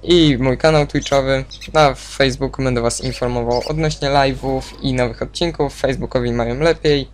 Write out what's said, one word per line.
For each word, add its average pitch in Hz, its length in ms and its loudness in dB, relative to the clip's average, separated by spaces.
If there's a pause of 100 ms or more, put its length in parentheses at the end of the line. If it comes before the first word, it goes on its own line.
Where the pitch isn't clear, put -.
i 160 380 4
mój 127 180 0
kanał 156 280 4
Twitchowy. 135 580 0 (280)
Na 147 220 4
Facebooku 131 680 -2
będę 127 160 0
was 117 200 -2
informował 123 680 -2
odnośnie 151 420 -2
live'ów 135 540 0 (200)
i 135 100 0
nowych 123 300 -2
odcinków. 156 580 -4
Facebookowi 123 520 -2
mają 120 260 -2
lepiej. 151 560 0